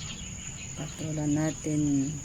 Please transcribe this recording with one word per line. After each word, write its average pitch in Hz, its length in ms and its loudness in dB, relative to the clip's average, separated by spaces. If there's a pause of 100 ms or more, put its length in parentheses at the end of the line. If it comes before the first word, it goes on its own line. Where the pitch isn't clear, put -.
(760)
patula 151 560 -2
natin. 147 800 4 (140)